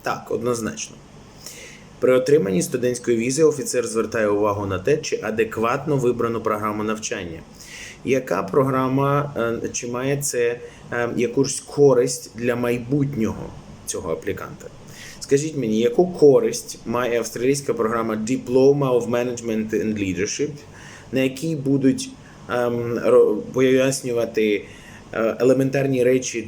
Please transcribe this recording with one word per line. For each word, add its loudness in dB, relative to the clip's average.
Так, -6
однозначно. -4
При 4
отриманні 2
студентської -2
візи 0
офіцер 0
звертає -2
увагу 0
на -2
те, 2
чи -4
адекватно 0
вибрано 0
програму -2
навчання. -6
Яка 0
програма, 0
е, -2
чи -8
має -2
це, -2
е, 0
якусь 0
користь 4
для -2
майбутнього -2
цього -6
апліканта? -8
Скажіть 0
мені, 0
яку 4
користь 4
має 0
австралійська -2
програма 0
Diploma 2
of -2
Management -2
and 0
Leadership, -2
на 0
якій -2
будуть, 2
ем, -2
ро-, 6
пояснювати, 2
е, 0
елементарні 2
речі 0